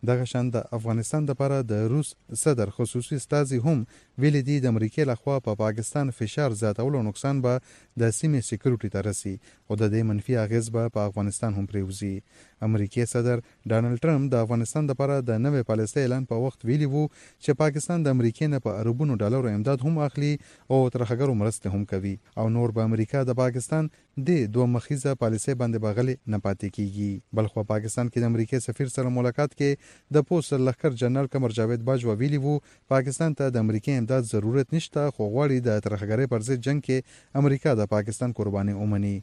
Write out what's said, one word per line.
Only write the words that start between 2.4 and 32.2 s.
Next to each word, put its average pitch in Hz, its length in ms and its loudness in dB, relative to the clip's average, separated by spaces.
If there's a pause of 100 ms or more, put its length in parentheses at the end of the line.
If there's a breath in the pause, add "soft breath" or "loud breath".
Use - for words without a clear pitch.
صدر 120 320 2
خصوصي 123 440 -4
استازي 135 440 0
هم 160 120 4 (440 loud breath)
ویلي 143 260 4
دي، 147 120 2
د 127 140 2
امریکې 113 340 0
لخوا 127 260 -2 (100)
په 107 160 -2
پاکستان 113 560 -2
فشار 123 460 -2
زیاتولو 117 420 0
نقصان 139 400 -2
به 123 80 2 (480 loud breath)
د 113 160 4
سیمې 147 320 2
سیکیورټي 113 460 -2
ته 98 120 0
رسي 98 280 -4 (340 loud breath)
او 107 80 -2
د 110 160 2
دې 113 160 2
منفي 107 340 0
اغیز 113 320 0
به 117 220 0
په 104 140 0
افغانستان 104 480 -2
هم 101 120 -2
پرېوځي. 98 440 -4 (520 loud breath)
امریکې 110 460 0
صدر 120 300 0 (280 soft breath)
ډانلډ 117 320 2
ټرمپ 143 300 2
د 117 140 4
افغانستان 120 440 0
دپاره 139 260 0 (120)
د 110 160 2
نوې 139 260 0
پالیسۍ 110 340 0
اعلان 127 280 0
په 117 120 -2
وخت 131 240 -6
ویلي 147 220 2
وو 147 140 2 (100)
چې - 480 -4
پاکستان 156 460 0
د 135 80 4
امریکې 123 380 2
نه 131 120 -4
په 104 160 -2
اربونو 123 400 0
ډالرو 117 320 2
امداد 123 320 0
هم 156 220 0
اخلي 147 240 -2 (380 loud breath)
او 131 80 6 (180)
ترهګرو 120 440 0
مرستې 104 340 -2
هم 101 80 0 (100)
کوي 98 220 -2 (280 soft breath)
او 113 40 0 (120)
نور 117 180 0
به 110 140 2
امریکا 113 400 0
د 120 100 -2
پاکستان 151 500 0 (380 soft breath)
د - 20 2 (240)
دوه 123 200 4
مخیزه 135 480 -2
پالیسۍ 113 380 0
باندې 117 240 0
به 107 120 0
غلې 127 180 2 (200)
نه 104 100 0
پاتې 101 320 -2
کیږي. 101 340 -2 (300)
بل 107 120 0
خوا 107 200 -4
پاکستان 113 400 -2
کې - 120 -2
د 117 80 2
امریکې 113 260 0 (100)
سفیر 131 280 -4
سره 127 220 0
ملاقات 123 400 0
کې 139 120 2 (480 loud breath)
د 143 120 2
پوست 156 280 0
لښکر 127 440 0
جنرال 131 340 0
قمر 120 240 0
جاوید 117 300 0
باجوا 117 320 0